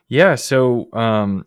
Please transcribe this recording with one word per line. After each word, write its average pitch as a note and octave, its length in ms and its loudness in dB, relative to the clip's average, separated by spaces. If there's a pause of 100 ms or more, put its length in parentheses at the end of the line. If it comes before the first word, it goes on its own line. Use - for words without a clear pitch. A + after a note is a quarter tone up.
Yeah, D3+ 280 2
so, B2+ 580 0
um, G#2+ 540 -2